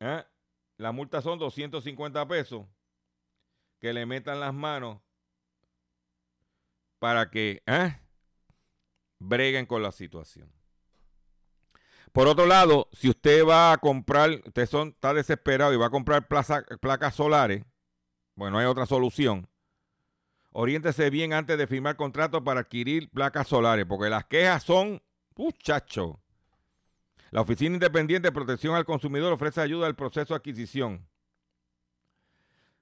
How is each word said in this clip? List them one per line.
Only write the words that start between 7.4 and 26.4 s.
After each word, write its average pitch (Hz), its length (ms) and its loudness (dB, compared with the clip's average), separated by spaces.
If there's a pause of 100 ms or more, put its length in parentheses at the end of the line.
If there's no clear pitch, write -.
¿eh? 160 340 -2 (1200)
breguen 127 460 -2
con 117 180 -4
la 98 100 -6
situación. 78 600 -20 (1600)
Por 131 160 6
otro 156 160 6
lado, 175 480 6
si - 160 0
usted 147 380 6
va 165 260 8
a 156 60 4
comprar, 143 680 2
usted 120 220 -2
son, 151 220 -4
está 143 260 -2
desesperado 143 580 0
y 123 60 2
va 117 80 2
a 117 40 -2
comprar 139 380 0
plaza, 143 340 0 (200)
placas 135 320 -2
solares, 139 500 2 (720)
bueno, 98 180 -6
no 107 60 0
hay 120 80 2
otra 127 180 0
solución, 123 640 0 (1040)
oriéntese 147 560 0
bien 156 240 -2
antes 156 240 -2
de 143 100 -2
firmar 135 300 -4
contrato 147 480 -4
para 131 160 0
adquirir 127 480 -6
placas 139 400 -4
solares, 113 380 2
porque 101 240 -2
las 107 160 -2
quejas 170 360 2
son, 190 400 0 (320)
muchacho. 135 840 -6 (1120)